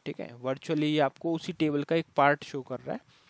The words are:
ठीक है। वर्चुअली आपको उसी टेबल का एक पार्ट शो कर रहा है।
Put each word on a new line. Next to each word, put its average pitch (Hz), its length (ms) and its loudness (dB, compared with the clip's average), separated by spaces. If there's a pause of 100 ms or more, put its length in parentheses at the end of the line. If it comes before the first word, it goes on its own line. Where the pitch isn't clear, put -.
ठीक 160 140 -8
है। - 160 -12
वर्चुअली 151 640 -2
आपको 151 340 0
उसी 165 200 -6
टेबल 147 300 0
का 165 120 0
एक 165 100 0 (100)
पार्ट 143 280 4
शो - 180 -10
कर 127 180 -10
रहा 127 160 -8
है। - 60 -10 (280)